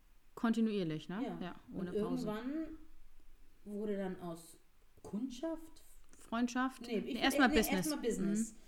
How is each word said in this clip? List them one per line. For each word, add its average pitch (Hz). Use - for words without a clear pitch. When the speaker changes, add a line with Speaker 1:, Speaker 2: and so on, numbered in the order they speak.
Speaker 1:
kontinuierlich, 208
ne? 190
Speaker 2:
Ja. 185
Speaker 1:
Ja, 180
Speaker 2:
Und 180
Speaker 1:
ohne 180
Pause. 247
Speaker 2:
irgendwann 254
wurde 208
dann 185
aus 170
Kundschaft 285
Speaker 1:
Freundschaft? 247
Speaker 2:
Nee, 233
ich -
Speaker 1:
Nee, 226
erstmal 269
Speaker 2:
nee, 208
Speaker 1:
Business. 233
Speaker 2:
erstmal 285
Business. 202
Speaker 1:
Mhm, -